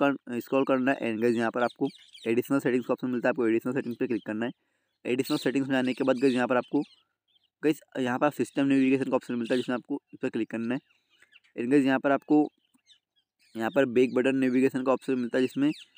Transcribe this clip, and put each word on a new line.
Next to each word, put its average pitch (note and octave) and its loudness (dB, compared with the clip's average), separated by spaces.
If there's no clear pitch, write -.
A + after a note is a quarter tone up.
कर, B2+ -2
स्क्रॉल C3+ 0
करना C3 2
है A#2 -2
and G#2+ -4
गाइस A#2 4
यहाँ A2+ 0
पर B2 -2
आपको B2+ -2
एडिशनल A#2+ 0
सेटिंग्स B2+ 0
का C3+ 0
ऑप्शन B2+ -4
मिलता B2 0
है, - 2
आपको A#2 0
एडिशनल A2+ 0
सेटिंग्स A#2+ -4
पे C3 -2
क्लिक A#2+ -4
करना A2 -4
है। F3 -6
एडिशनल C3 -2
सेटिंग्स C3+ -2
में C#3 0
जाने B2+ 0
के C3+ -2
बाद C3 2
गाइस B2+ 2
यहाँ B2 0
पर B2+ 2
आपको C3 0
गाइस D#3 0
यहाँ B2+ -2
पर D3 2
सिस्टम - -2
नेविगेशन C3+ 2
का C3 2
ऑप्शन B2 -4
मिलता A#2+ -2
है, B2+ 2
जिसमें B2 -4
आपको C#3 -8
इस - -18
पर C3+ -2
क्लिक A#2 -4
करना A2+ -4
है। C#3+ -6
And A#2+ -4
गाइस C#3 4
यहाँ C3 2
पर C#3 0
आपको D3 2
यहाँ A2+ -2
पर C#3 4
बैक B2 2
बटन C3 2
नेविगेशन C3 0
का C3 2
ऑप्शन B2+ -2
मिलता A#2+ -4
है, C3 2
जिसमें, C3+ 0